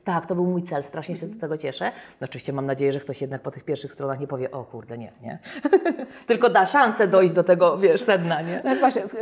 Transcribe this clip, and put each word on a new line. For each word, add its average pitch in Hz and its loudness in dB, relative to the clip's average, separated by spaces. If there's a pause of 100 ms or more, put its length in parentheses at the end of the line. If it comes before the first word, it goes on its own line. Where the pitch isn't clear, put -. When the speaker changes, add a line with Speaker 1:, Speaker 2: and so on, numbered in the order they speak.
Speaker 1:
Tak, 170 -2
to 185 -4
był 180 2
mój 180 0
cel, 151 -6
strasznie 160 -10
się 165 -10
z 220 -14
tego 156 -6
cieszę. 151 -6 (300)
No 131 -8
oczywiście 135 -8
mam 135 -4
nadzieję, 139 0
że 139 -4
ktoś 139 -10
jednak 135 -8
po 143 -10
tych - -16
pierwszych 151 -8
stronach 135 -6
nie 139 -8
powie: 127 -6
„O 131 -10
kurde, 117 -16
nie, 113 -16 (100)
nie”. 120 -12 (420)
<laughs> - -6
Tylko 226 4
da 190 6
szansę 226 4
dojść 185 6
do 170 4
tego, 175 4
wiesz, 185 4
sedna, 170 0
nie? 170 -6
Speaker 2:
No 269 -2
więc 262 2
właśnie, 254 2
s-, 208 -10